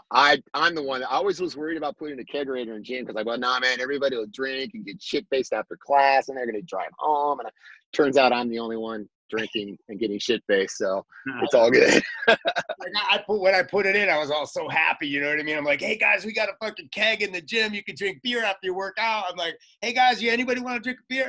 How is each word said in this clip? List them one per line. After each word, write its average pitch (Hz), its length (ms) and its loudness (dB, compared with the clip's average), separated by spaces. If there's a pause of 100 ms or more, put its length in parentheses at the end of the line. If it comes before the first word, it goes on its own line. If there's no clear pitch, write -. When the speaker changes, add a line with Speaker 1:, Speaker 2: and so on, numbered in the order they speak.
(120)
Speaker 1:
I, 143 320 6 (100)
I'm 165 220 2
the 151 80 -4
one 135 160 -4
that 123 100 -6
always 165 300 0
was 165 160 -6
worried 156 220 -6
about 147 200 -6
putting 147 200 -10
the 120 80 -12
kegerator 127 500 -6
in 107 80 -12
gym, 123 220 -8
'cause, 104 100 -8
like, 107 100 -2
"Well, 117 120 -2
nah, 127 240 2
man, 127 180 2
everybody 135 380 -2
will 110 100 -4
drink 131 460 -6
and 107 120 -12
get 98 160 -14
shit-faced - 520 -2
after 107 240 -4
class, 139 500 4
and 135 100 -8
they're 123 80 -4
gonna 107 180 -4
drive 90 260 -8 (100)
home." 147 400 0
And 110 80 -10
I, - 40 -14 (420)
turns 139 240 4
out 127 160 6
I'm 120 160 -2
the 117 100 -4
only 113 160 -6
one 110 320 -8 (220)
drinking 104 540 -6
Speaker 2:
<laughs> - 40 -20
Speaker 1:
and 104 120 -10
getting 104 200 -2
shit-faced, 101 580 0
so 98 280 -2 (200)
Speaker 2:
<laughs> 127 180 -6
Speaker 1:
it's - 100 -2
all 120 180 8
good. - 320 8 (240)
<laughs> - 0 -
Speaker 3:
Like, - 640 0 (200)
I, 208 40 2
I - 40 0
put, 208 200 -2
when 190 160 4
I 180 80 4
put 190 220 0
it 196 100 4
in, 202 140 4
I 160 100 4
was 143 120 -2
all 151 140 -2
so 160 220 -6
happy, 160 400 0
you 143 140 -2
know 143 80 0
what 151 100 0
I 151 40 -4
mean? 151 140 -4
I'm 147 60 -4
like, 143 180 2
"Hey, 214 140 -2
guys, 208 300 0
we 214 80 -8
got 214 160 -2
a 196 120 -8
fucking 208 300 -10
keg 214 300 0
in 202 100 -2
the 180 100 -6
gym. 220 320 -2
You 202 100 -6
can 190 120 -12
drink 185 260 -6
beer 240 220 -2
after 196 240 -4
you 185 80 -2
work 190 240 -6
out." 220 300 -2
I'm 180 80 -10
like, 165 180 -6 (260)
"Hey, 233 120 -4
guys, 247 280 4
you, 233 80 0
anybody 247 320 0
wanna 247 200 -6
drink 247 180 -8
a - 80 -20
beer?" 262 220 -4